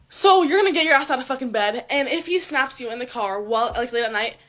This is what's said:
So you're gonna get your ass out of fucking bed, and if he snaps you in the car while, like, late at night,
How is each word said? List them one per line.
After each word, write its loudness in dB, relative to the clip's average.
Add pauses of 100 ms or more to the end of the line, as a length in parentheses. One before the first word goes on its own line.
So 4
you're 2
gonna 4
get 2
your 4
ass 4
out 0
of -8
fucking -6
bed, -2
and 0
if -4
he -2
snaps -4
you -8
in -8
the -8
car -4
while, -2
like, -4
late -2
at -2
night, -4 (120)